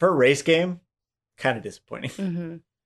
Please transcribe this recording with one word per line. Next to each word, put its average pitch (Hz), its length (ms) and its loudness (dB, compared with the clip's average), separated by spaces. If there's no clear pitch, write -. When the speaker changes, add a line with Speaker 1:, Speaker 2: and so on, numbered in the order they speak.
Speaker 1:
for 175 80 4
a 190 40 2
race 139 300 4
game, 175 380 0
kinda 120 220 -2
disappointing. 107 500 -12
Speaker 2:
Mm-hmm. 170 460 -8